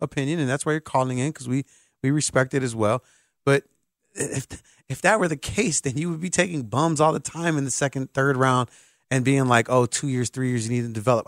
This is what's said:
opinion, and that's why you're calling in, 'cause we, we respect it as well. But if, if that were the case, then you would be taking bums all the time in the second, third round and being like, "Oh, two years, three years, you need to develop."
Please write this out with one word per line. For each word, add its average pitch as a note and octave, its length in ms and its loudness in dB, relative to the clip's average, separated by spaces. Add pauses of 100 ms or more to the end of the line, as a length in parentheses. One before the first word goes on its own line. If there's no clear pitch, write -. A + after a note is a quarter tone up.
opinion, D3 400 -2
and C3+ 80 0
that's C3+ 160 -2
why D#3 80 0
you're D#3 80 -2
calling C3 380 -2
in, C#3 140 -2
'cause B2 160 -14
we, C3 160 -2 (380)
we C3 80 0
respect C3+ 440 0
it C3+ 80 0
as A#2+ 120 -4
well. A2+ 280 0 (420)
But C#3 200 2 (500)
if, - 320 -6 (420)
if C3 140 -8
that G#3 180 4
were F3+ 80 2
the D3+ 80 -4
case, G3+ 440 -2
then B2+ 180 -4
you F3 120 -2
would D#3+ 100 -6
be F3+ 100 -6
taking F3 320 0
bums C#3 380 0
all D#3 120 6
the D#3+ 80 -4
time E3 380 -2
in C#3 60 0
the C3 60 -4
second, C3+ 440 -4
third C3+ 220 2
round B2+ 320 2 (420)
and B2+ 140 2
being C3+ 220 4
like, A#2 240 4
"Oh, B2 160 4
two - 220 -6
years, B2 220 -2
three B2+ 200 -4
years, A2+ 180 -2
you A#2+ 60 -2
need A#2+ 120 -2
to A#2 60 -8
develop." A2 360 0